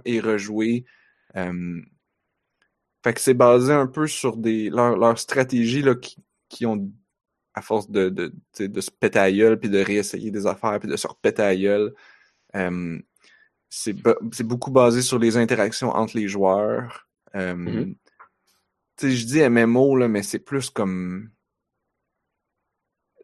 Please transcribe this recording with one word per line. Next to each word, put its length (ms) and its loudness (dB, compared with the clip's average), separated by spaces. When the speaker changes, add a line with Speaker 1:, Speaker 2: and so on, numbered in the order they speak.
Speaker 1:
et 140 -2
rejouer. 640 -2
Euh, 440 -8
fait 100 0
que 80 -10
c'est 120 4
basé 380 6
un 160 2
peu 180 -4
sur 320 -4
des, 320 -2
leur, 280 2
leur 200 4
stratégie, 640 -2
là, 140 2
qui, 220 -12
qui 160 -8
ont, 260 -4
à 80 -10
force 280 -4
de, 200 0
de, 180 -6
tu 80 -16
sais, 160 -8
de 140 -8
se 100 -10
péter 280 0
à 120 6
gueule, 260 4
puis 120 -6
de 100 2
réessayer 500 -2
des 160 -6
affaires, 340 -2
puis 100 -8
de 80 -4
se 100 -8
repéter 340 -2
à 140 2
gueule, 400 0
euh, 440 -6
c'est 240 -6
ba-, 240 2
c'est 120 -6
beaucoup 260 -6
basé 300 6
sur 160 -2
les 200 2
interactions 520 0
entre 280 -2
les 100 -2
joueurs. 800 0
Euh, 220 -6
Speaker 2:
Mhm. 400 -6
Speaker 1:
tu 120 -2
sais, 60 2
je 100 -4
dis 140 0
M 180 6
M 200 4
O, 180 6
là, 140 4
mais 120 0
c'est 180 -6
plus 300 -6
comme 600 -6